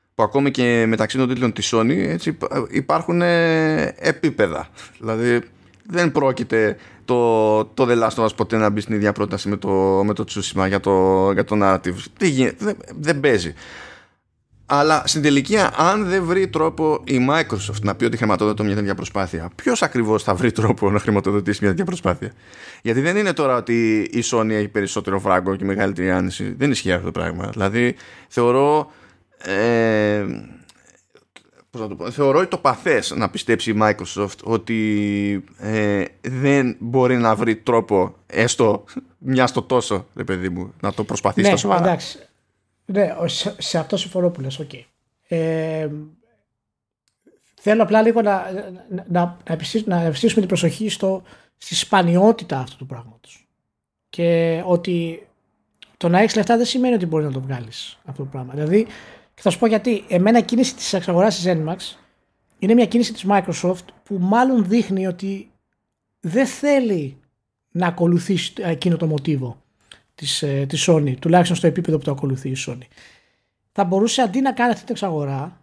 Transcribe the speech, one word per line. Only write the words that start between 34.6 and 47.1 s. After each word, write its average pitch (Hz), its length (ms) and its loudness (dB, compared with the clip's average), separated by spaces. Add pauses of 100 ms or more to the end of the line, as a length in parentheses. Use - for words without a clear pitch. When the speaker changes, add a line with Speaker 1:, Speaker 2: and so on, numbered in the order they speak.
Speaker 1:
ε, 104 460 -2 (180)
δεν 131 580 0
μπορεί 127 380 2
να 113 180 4
βρει 113 200 0
τρόπο, 104 600 0 (120)
έστω 110 560 0 (340)
μια 131 300 2
στο 127 140 -2
τόσο, 113 540 -2
ρε - 80 -8
παιδί 92 260 -4
μου, 90 320 -8
να 101 120 -4
το 107 100 -6
προσπαθεί - 380 -2
Speaker 2:
Ναι, 202 60 4
Speaker 1:
στα 185 100 4
σοβαρά. 190 240 2
Speaker 2:
εντάξει. 170 380 -2 (640)
Ναι, 196 340 0
ο-, 170 80 -2
σε, 202 300 -6
σε - 200 -6
αυτό 165 200 -2
συμφωνώ 180 320 -2
που 170 120 -8
λες, 135 180 -8
οκ. 143 120 -12 (560)
Ε, 160 600 -4 (1700)